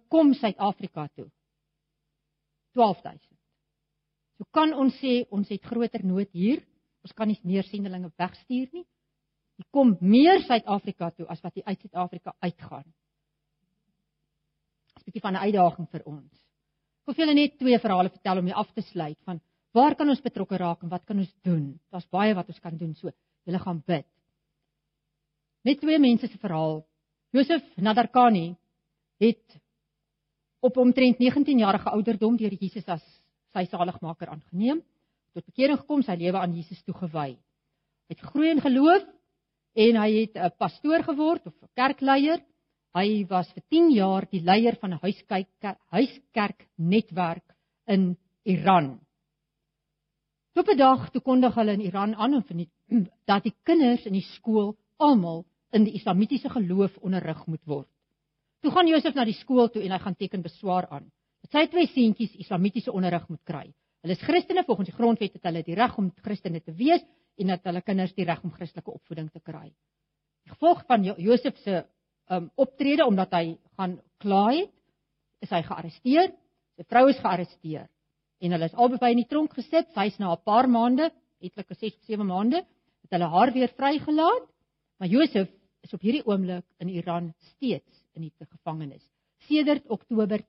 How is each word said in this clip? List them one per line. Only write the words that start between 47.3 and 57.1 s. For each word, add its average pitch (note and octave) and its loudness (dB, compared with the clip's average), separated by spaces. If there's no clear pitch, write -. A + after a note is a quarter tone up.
in F#3+ 2
Iran. E3 2
Op F4+ 2
'n G4 4
dag C4 4
toe B3 -4
kondig B3+ 2
hulle G#3+ 0
in G3 -2
Iran G3+ -4
aan A3+ 0
en C4 0
verniet-, E3+ -10
<clears throat> G3+ 0
dat G3 2
die A3 -6
kinders C4+ 2
in G3+ -6
die F#3+ -2
skool G#3+ -2
almal F3 2
in A3 6
die G#3+ 0
islamitiese G#3+ -2
geloof F#3+ -2
onderrig E3+ -6